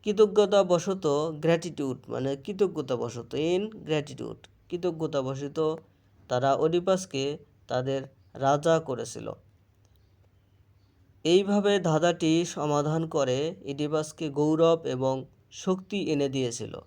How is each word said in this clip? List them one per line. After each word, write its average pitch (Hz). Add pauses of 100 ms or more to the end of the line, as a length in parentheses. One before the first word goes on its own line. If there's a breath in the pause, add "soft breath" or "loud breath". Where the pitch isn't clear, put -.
কৃতজ্ঞতাবশত, 190
গ্র্যাটিটিউড 156
মানে 131
কৃতজ্ঞতাবশত, 135
in 180
gratitude, 147 (220)
কৃতজ্ঞতাবশত 156 (520)
তারা 131
ওডিপাসকে 160 (300)
তাদের 131 (300)
রাজা 147
করেছিল। 113 (1900)
এইভাবে 202
ধাঁধাটি 165
সমাধান 151
করে 147
ইডিপাসকে 147
গৌরব 160
এবং 131 (260)
শক্তি 185
এনে 143
দিয়েছিল 123